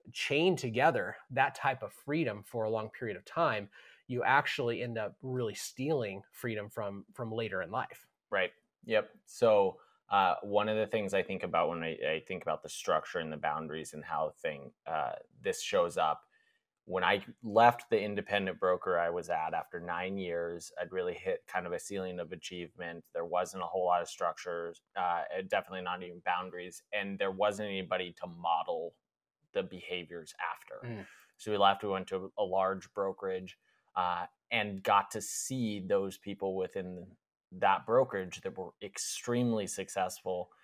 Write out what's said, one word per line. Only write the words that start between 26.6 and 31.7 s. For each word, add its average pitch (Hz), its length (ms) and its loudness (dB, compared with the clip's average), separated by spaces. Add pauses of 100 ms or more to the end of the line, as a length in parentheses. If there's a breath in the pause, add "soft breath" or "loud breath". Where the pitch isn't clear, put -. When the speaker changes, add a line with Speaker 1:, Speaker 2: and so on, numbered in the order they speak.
Speaker 2:
And 98 240 -4
there 98 120 2
wasn't 101 380 2
anybody 92 540 -4
to 90 40 -8
model 85 680 -2 (600)
the 98 80 0
behaviors 87 720 -8 (200)
after. - 320 -14
Speaker 1:
Mm. 107 200 -8 (320 loud breath)
Speaker 2:
So - 120 -6
we 107 60 2
left, 98 260 8